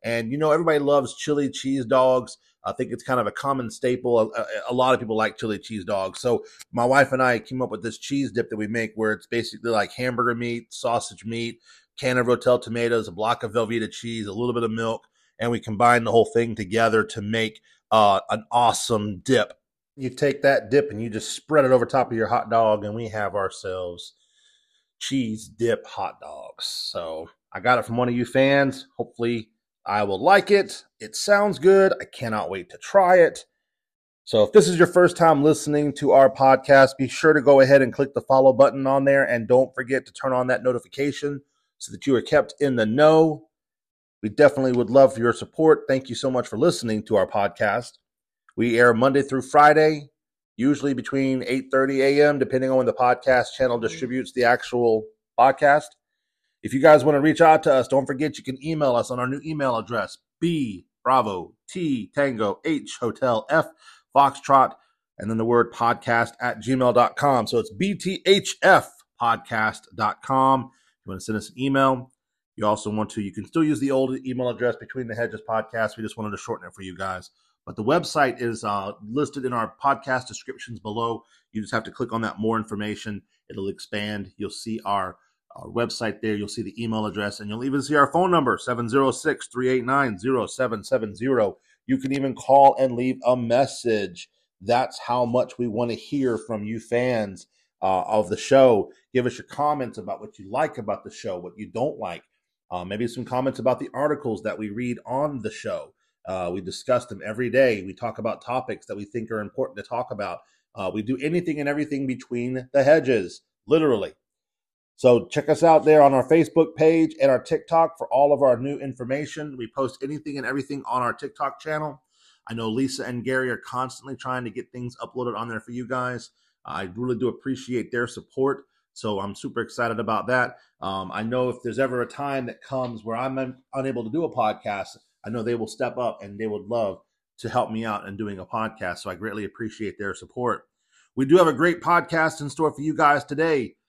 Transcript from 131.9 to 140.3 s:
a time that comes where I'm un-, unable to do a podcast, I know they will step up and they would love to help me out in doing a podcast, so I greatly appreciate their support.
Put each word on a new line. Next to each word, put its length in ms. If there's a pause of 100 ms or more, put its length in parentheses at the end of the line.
a 40
time 420
that 140
comes 440
where 100
I'm 220
un-, 200 (160)
unable 300
to 60
do 160
a 80
podcast, 640 (280)
I 40
know 120
they 140
will 120
step 300
up 240
and 160
they 80
would 200
love 340 (380)
to 100
help 240
me 140
out 200
in 120
doing 220
a 60
podcast, 520
so 120
I 60
greatly 300
appreciate 520
their 160
support. 540 (480)